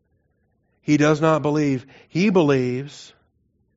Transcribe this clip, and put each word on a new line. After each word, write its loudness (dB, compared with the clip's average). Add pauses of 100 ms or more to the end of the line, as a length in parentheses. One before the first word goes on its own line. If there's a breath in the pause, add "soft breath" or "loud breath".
(800)
He 0
does 2
not 2
believe. -2 (220 loud breath)
He -2
believes, -2 (640)